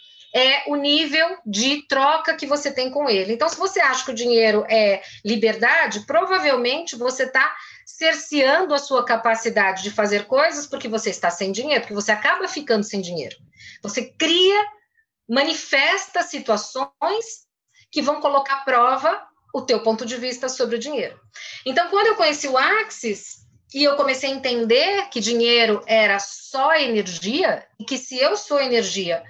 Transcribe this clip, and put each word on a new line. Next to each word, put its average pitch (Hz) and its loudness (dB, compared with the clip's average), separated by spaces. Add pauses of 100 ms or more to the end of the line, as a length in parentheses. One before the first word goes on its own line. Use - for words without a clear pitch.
(340)
é 262 4
o 294 -2
nível 302 2
de 247 -2
troca 302 2
que 302 -10
você 294 -2
tem 254 -4
com 285 -2
ele. 196 0
Então, 269 0
se 330 -4
você 381 -2
acha 262 2
que - -10
o 240 -4
dinheiro 226 2
é 214 2 (200)
liberdade, 220 0
provavelmente 302 0
você 247 -2
tá 277 0 (300)
cerceando 311 0
a 277 2
sua 254 0
capacidade 220 0
de 202 -8
fazer 202 0
coisas 294 0
porque - -8
você 214 -4
está 180 -2
sem 190 -4
dinheiro, 254 0
porque - -12
você 208 -2
acaba 330 0
ficando 226 0
sem 202 -6
dinheiro. 175 -8 (460)
Você 220 -6
cria, 370 2 (640)
manifesta 311 0
situações 277 -4 (460)
que 302 -2
vão 294 0
colocar 277 2
à 269 -6
prova 262 2 (300)
o 269 -4
teu 226 2
ponto 220 0
de 240 -6
vista 254 -6
sobre 233 -4
o 226 -2
dinheiro. 233 -6 (460)
Então, 339 0
quando 403 4
eu 427 2
conheci 302 0
o 254 0
Axis 320 -2 (360)
e 277 0
eu 285 4
comecei 269 0
a 269 -4
entender 262 0
que 240 -6
dinheiro 233 2
era 208 4
só 277 0
energia, 208 -2 (140)
e 220 -12
que 262 -6
se 254 -8
eu 330 2
sou 294 0
energia, 190 -2